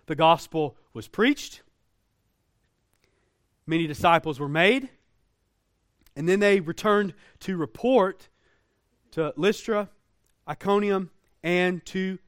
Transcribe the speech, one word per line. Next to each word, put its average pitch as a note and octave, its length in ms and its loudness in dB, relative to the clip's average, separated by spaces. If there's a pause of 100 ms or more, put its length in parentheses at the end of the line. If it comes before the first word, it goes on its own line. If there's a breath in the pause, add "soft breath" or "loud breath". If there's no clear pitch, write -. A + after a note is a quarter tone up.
The D#3 80 -6
gospel D#3 640 2 (140)
was A2+ 160 -14
preached, - 560 -2 (2000)
many E3 220 -2
disciples D#3+ 500 2
were C#3+ 120 -6
made, G#3 400 2 (1200)
and D#3 140 -6
then G3 140 2
they G3+ 180 4
returned G3+ 560 0 (240 soft breath)
to F#3+ 160 -6
report F#3+ 720 0 (840)
to D#3 260 -4
Lystra, G#3 520 -2 (580)
Iconium, G3 640 -2 (360)
and F3+ 400 -2
to F#3+ 420 -6